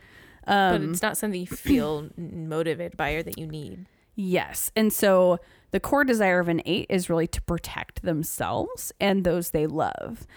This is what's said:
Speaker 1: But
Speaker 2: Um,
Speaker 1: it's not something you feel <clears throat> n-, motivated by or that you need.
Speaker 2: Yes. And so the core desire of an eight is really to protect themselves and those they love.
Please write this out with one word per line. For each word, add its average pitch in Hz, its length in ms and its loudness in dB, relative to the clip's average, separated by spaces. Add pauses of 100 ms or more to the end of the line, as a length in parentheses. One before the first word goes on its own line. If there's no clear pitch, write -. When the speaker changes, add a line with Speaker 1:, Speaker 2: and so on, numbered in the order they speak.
(460)
Speaker 1:
But 196 80 2
Speaker 2:
Um, 190 360 4
Speaker 1:
it's 175 120 -2
not 208 160 0
something 196 220 -4
you 180 60 -6
feel 156 680 0
<clears throat> - 60 -14
n-, 165 300 -10
motivated 165 480 -2
by 147 160 -2
or 160 100 -2
that 165 160 -10
you 160 80 -10
need. 156 400 -12 (300)
Speaker 2:
Yes. 180 580 0
And 220 180 4
so 185 460 6 (320)
the 196 80 0
core 285 260 4
desire 208 360 4
of 175 80 0
an 165 160 0
eight - 240 -2
is 180 220 0
really 165 180 2
to - 140 -6
protect - 600 -6
themselves 160 960 -4
and 196 260 2
those 175 260 0
they 156 160 0
love. 151 600 -4 (100)